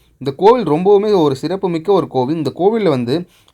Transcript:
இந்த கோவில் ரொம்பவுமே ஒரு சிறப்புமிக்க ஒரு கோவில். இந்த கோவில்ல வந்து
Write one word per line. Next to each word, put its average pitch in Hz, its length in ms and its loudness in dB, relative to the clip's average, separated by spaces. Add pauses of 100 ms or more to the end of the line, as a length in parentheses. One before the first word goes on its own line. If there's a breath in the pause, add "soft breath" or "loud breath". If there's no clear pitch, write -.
(180)
இந்த 135 200 -8
கோவில் 214 300 4
ரொம்பவுமே 196 540 2
ஒரு 143 140 2
சிறப்புமிக்க 170 580 -4
ஒரு 156 140 0
கோவில். 131 280 -4
இந்த 151 200 -4
கோவில்ல 202 340 0
வந்து 131 380 -2 (260 soft breath)